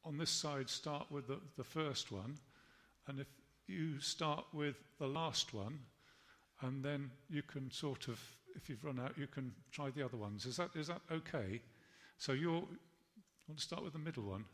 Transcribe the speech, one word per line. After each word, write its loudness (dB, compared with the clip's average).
on -2
this 4
side, 2
start 0
with -2
the, 0
the -2
first 2
one, -2
and -2
if -4
you 2
start 4
with 2
the 2
last 2
one, 0
and 0
then 0
you 0
can -4
sort 0
of, -2
if -10
you've -4
run 0
out, 0
you 0
can -4
try 0
the 0
other -2
ones. -2
Is 0
that, 2
is 0
that -2
okay? 0
So 4
you're, 4
want -8
to -2
start 0
with -2
the -2
middle 0
one? 0